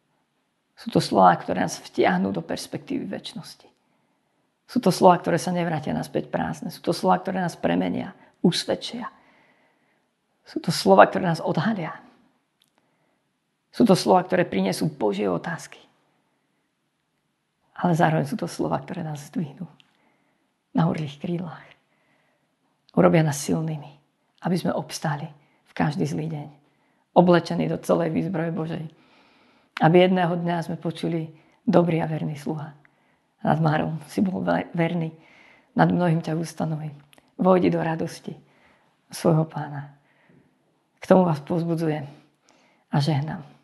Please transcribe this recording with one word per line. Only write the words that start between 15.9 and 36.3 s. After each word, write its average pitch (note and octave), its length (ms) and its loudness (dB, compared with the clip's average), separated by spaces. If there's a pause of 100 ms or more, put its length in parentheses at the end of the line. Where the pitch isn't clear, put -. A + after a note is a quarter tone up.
Ale F3+ 140 2
zároveň D#3 320 2
sú - 80 -6
to E3 160 -6
slova, D#3 320 -4
ktoré D#3+ 240 -10
nás D3 240 -12
zdvihnú E3+ 340 -8 (1120)
na E3+ 160 2
orlých D3 320 -6
krídlach. E3+ 420 -6 (1300)
Urobia F3 240 6
nás D3 180 0
silnými, D#3+ 540 -6 (480)
aby F3 160 -2
sme - 160 -2
obstáli D3+ 560 -6 (400)
v - 20 -20
každý D#3+ 300 -2
zlý D#3 260 -4
deň. D#3 200 -8 (640)
Oblečení E3+ 560 4
do - 80 -4
celej E3+ 320 0
výzbroje E3 400 -2
Božej. D#3+ 340 -6 (960)
Aby E3 220 6
jedného F#3 320 4
dňa E3+ 320 -2
sme E3 100 -6
počuli: E3 540 -4 (320)
"Dobrý E3+ 400 4
a D#3 80 -4
verný D#3 240 -4
sluha. D#3 400 -8 (680)
Nad D#3 220 0
márom D#3+ 340 0 (140)
si - 80 -4
bol F#3+ 240 0
ve-, F3 320 -2
verný, E3 400 -2 (580)
nad E3 160 4
mnohým F3 320 2
ťa D#3+ 140 -6